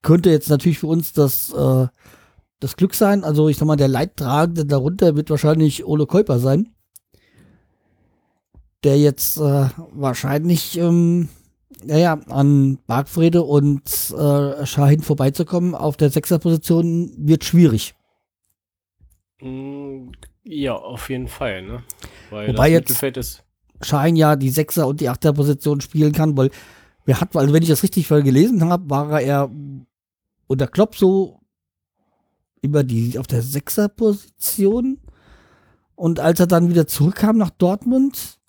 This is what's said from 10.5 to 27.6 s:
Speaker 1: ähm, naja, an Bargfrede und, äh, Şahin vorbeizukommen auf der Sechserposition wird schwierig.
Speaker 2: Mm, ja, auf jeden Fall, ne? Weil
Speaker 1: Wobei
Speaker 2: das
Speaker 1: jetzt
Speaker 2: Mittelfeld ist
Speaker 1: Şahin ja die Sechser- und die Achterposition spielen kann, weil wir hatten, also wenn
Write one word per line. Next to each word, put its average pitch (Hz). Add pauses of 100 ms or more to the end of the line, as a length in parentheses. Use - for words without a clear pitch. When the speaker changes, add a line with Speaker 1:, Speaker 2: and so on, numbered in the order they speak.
Speaker 1:
ähm, 170 (560)
naja, 156 (140)
an 139
Bargfrede 165
und, 143 (280)
äh, 143
Şahin 147
vorbeizukommen 156
auf 151
der 147
Sechserposition 165
wird 156
schwierig. 160 (1500)
Speaker 2:
Mm, 135 (340)
ja, 143
auf -
jeden 127
Fall, 98
ne? 117 (480)
Weil 107
Speaker 1:
Wobei 120
Speaker 2:
das -
Speaker 1:
jetzt 165
Speaker 2:
Mittelfeld 131
ist - (380)
Speaker 1:
Şahin 151
ja 151
die 135
Sechser- 151
und 143
die 139
Achterposition 147
spielen 151
kann, 151
weil 135 (540)
wir 131
hatten, 175
also 143
wenn 165